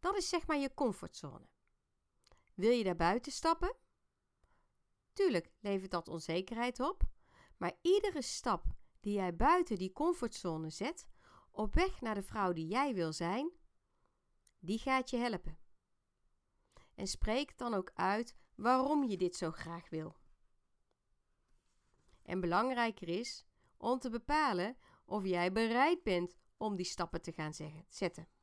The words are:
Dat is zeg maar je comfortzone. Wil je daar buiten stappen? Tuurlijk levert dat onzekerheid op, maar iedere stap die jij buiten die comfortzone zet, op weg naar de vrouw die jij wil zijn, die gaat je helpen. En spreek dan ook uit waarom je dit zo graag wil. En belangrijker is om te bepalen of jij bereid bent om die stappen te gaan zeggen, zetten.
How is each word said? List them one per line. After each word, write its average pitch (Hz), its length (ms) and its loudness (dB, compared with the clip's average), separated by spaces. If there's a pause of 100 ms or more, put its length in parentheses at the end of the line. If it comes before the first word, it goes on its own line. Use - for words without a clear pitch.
Dat 392 160 -2
is 370 120 -2
zeg 339 180 0
maar 311 100 2
je 277 180 0
comfortzone. - 720 -4 (1040)
Wil 208 160 4
je 240 140 4
daar 180 120 2
buiten 185 360 2
stappen? 330 440 0 (1400)
Tuurlijk 277 480 2
levert 196 300 -2
dat 170 180 -4
onzekerheid 190 720 -4
op, 302 220 0 (540)
maar 175 260 -4
iedere 370 400 2
stap - 420 -2 (360)
die 208 120 -2
jij 185 240 0
buiten 285 420 4
die 185 140 -4
comfortzone 180 800 -2
zet, - 380 -4 (420)
op - 240 -2
weg 370 260 4
naar 220 140 -4
de 202 80 -4
vrouw 196 300 -2
die 160 140 -2
jij 254 280 0
wil 165 180 0
zijn, 214 400 -2 (1040)
die 190 200 -4
gaat 262 320 0
je 254 60 -2
helpen. 233 420 -2 (1400)
En 202 120 -6
spreek 240 520 0
dan 240 160 -2
ook 185 200 -2
uit 202 420 -2 (180)
waarom 262 500 4
je 214 120 0
dit 180 200 0
zo 160 140 -2
graag 170 380 -10
wil. 160 280 -8 (2000)
En 185 140 -4
belangrijker 220 680 0
is 202 380 -4 (300)
om 247 220 0
te 254 120 -6
bepalen 240 680 0 (280)
of 202 200 -4
jij 180 280 2
bereid 240 500 4
bent 180 340 0 (200)
om 208 200 -2
die 180 100 -2
stappen 170 360 -4
te 165 100 -10
gaan 151 220 -6
zeggen, 156 340 -12
zetten. 170 400 -4 (140)